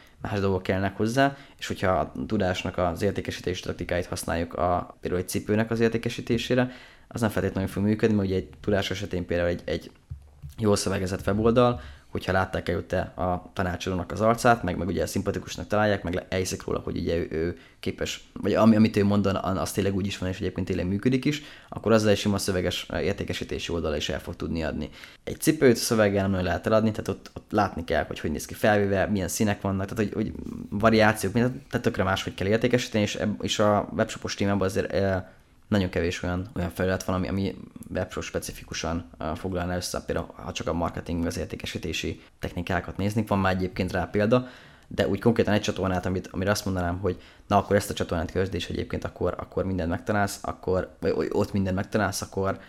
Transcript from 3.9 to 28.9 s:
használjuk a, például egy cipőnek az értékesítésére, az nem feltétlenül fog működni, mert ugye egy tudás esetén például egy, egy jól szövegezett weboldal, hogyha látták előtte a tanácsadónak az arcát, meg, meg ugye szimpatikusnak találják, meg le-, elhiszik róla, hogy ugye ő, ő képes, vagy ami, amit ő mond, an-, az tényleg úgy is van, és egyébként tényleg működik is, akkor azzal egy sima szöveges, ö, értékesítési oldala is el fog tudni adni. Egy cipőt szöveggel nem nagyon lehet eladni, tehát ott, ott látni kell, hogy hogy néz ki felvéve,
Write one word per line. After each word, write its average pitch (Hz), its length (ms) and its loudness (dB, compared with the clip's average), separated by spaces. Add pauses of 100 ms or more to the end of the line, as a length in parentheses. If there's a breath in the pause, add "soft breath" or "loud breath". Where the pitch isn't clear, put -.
használjuk 82 480 -4
a, 87 480 0
például 87 200 -2
egy - 80 -6
cipőnek 107 420 0
az 117 80 0
értékesítésére, 120 920 0 (360 loud breath)
az 117 140 -6
nem 110 80 2
feltétlenül 95 400 0
fog 98 140 -2
működni, 107 320 4
mert 98 120 2
ugye 92 100 0
egy - 120 -4 (120)
tudás 95 300 0
esetén 92 340 -4
például 87 240 0
egy, 85 160 -2
egy - 260 -4 (640)
jól 104 180 6
szövegezett 95 520 -2
weboldal, 117 540 4 (260 loud breath)
hogyha - 240 -4
látták 92 380 0
előtte 90 300 0
a 90 540 -4
tanácsadónak 90 580 -2
az 92 100 -2
arcát, 117 420 4
meg, 87 140 -2
meg 87 100 -4
ugye 85 180 0
szimpatikusnak 92 640 -4
találják, 104 360 2
meg 87 100 -4
le-, 90 160 -4
elhiszik 95 340 -2
róla, - 160 -4
hogy - 180 -4
ugye 85 200 0
ő, 85 140 -2
ő 82 260 -2 (220 loud breath)
képes, - 540 -6
vagy 101 200 0
ami, 107 220 8
amit 110 220 4
ő 101 60 6
mond, 101 220 4
an-, 95 320 0
az 76 140 -2
tényleg 98 240 0
úgy 92 100 0
is 98 120 -4
van, 90 120 -4
és 92 100 -6
egyébként 92 280 -4
tényleg 90 200 -2
működik 127 380 0
is, 147 160 0 (280 loud breath)
akkor - 220 -2
azzal 107 180 6
egy 98 80 6
sima 101 200 2
szöveges, 90 520 -2
ö, 82 100 -4
értékesítési 82 720 -4
oldala 80 240 -2
is 76 140 -4
el 71 100 -4
fog - 160 -10
tudni 82 280 -4
adni. 73 260 -4 (340 loud breath)
Egy - 180 -10
cipőt 135 340 6
szöveggel 104 460 2
nem 98 80 2
nagyon 92 160 0
lehet 87 200 -2
eladni, 110 260 4
tehát - 160 -6
ott, - 260 -8
ott - 180 -14
látni 95 320 0
kell, 76 220 0
hogy - 140 -10
hogy 80 120 -2
néz 73 140 -4
ki - 80 -14
felvéve, 101 520 4